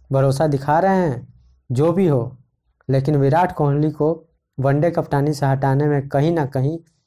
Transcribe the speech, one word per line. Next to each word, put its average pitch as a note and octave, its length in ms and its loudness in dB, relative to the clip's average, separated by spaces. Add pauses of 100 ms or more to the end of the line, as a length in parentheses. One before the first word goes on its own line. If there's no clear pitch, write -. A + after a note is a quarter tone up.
(120)
भरोसा C3+ 360 2
दिखा C#3+ 320 0
रहे F#3+ 160 2
हैं? D3 320 -2 (420)
जो C#3+ 240 0
भी F#3 140 2
हो, B2+ 300 -2 (520)
लेकिन C3+ 280 0
विराट D#3 380 2
कोहली D3 360 0
को D#3 360 -4 (300)
वनडे C#3 340 0
कप्तानी D3 420 -2
से C#3+ 120 -4
हटाने C3+ 420 0
में C#3+ 200 -2
कहीं C#3+ 240 0
ना E3 140 0
कहीं C#3 320 -4 (300)